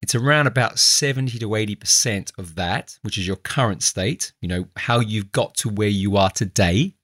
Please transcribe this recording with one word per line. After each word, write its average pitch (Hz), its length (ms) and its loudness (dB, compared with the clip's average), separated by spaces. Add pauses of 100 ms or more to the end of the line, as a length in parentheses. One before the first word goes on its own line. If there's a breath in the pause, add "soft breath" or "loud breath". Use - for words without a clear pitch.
it's - 120 -2
around 143 320 2
about 120 320 0
seventy 131 600 2
to 110 160 -2
eighty 107 200 0
percent - 640 0
of 85 180 -12
that, 90 480 -4
which 104 160 -6
is 90 80 -4
your 95 80 -2
current 110 480 -2
state, - 480 -2 (100)
you 90 60 -6
know, 90 280 -2
how 120 240 0
you've 107 320 -2
got - 260 -2
to - 120 -2
where 104 180 0
you 101 300 2
are 95 140 4
today. 98 720 2